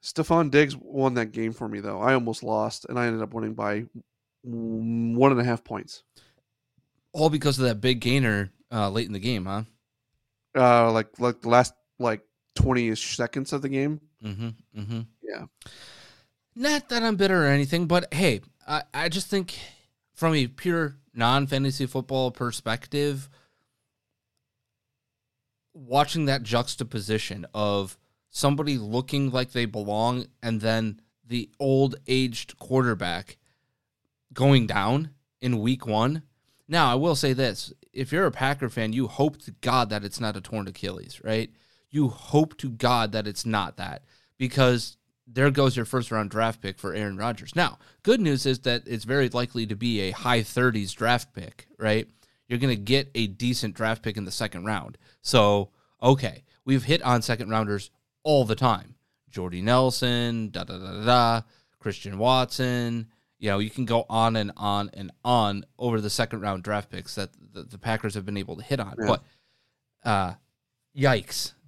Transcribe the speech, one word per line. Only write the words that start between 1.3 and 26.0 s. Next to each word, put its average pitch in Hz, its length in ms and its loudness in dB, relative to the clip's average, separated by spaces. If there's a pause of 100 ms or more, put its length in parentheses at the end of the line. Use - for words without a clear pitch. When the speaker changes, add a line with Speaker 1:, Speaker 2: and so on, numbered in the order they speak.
Speaker 1:
game 113 220 -4
for 113 160 -8
me, 104 100 -6
though. 98 220 -6
I 127 140 4
almost 117 280 0
lost, 110 460 -2
and 123 100 -4
I 120 60 0
ended 113 160 -2
up 104 120 -8
winning 110 200 -6
by 107 320 -4 (560)
one 117 880 2
and 127 80 4
a 117 40 2
half 120 200 -2
points. - 400 -12 (1080)
Speaker 2:
All 156 160 4
because 143 300 0
of 131 60 2
that 113 140 2
big 127 220 2
gainer, 113 500 2 (200)
uh, 107 180 0
late 110 160 -2
in 104 80 -8
the 98 60 -6
game, 104 260 -4
huh? 98 180 -6 (920)
Speaker 1:
Uh, 120 360 6
like, 110 160 2 (120)
like 120 220 0
the 117 80 -4
last, 123 240 6 (260)
like, 113 220 0 (340)
twenty-ish 120 600 0
seconds 131 380 -4
of 143 80 -2
the 139 80 -6
game. 143 320 -2 (220)
Speaker 2:
Mm-hmm, 107 260 -8 (300)
mm-hmm. 113 220 -6 (200)
Speaker 1:
Yeah. 107 240 -12 (1080)
Speaker 2:
Not 285 340 -2
that 240 140 0
I'm 226 120 2
bitter 185 300 4
or - 20 4
anything, 143 400 2
but 170 260 2
hey, 143 280 2 (260)
I, 151 160 -4 (100)
I 160 160 -2
just 190 180 -4
think 190 300 -2 (560)
from 165 220 2
a 135 120 2
pure 160 500 -2 (160)
non-fantasy 135 720 0
football 131 420 -2
perspective, 135 1000 -4 (2500)
watching 143 520 0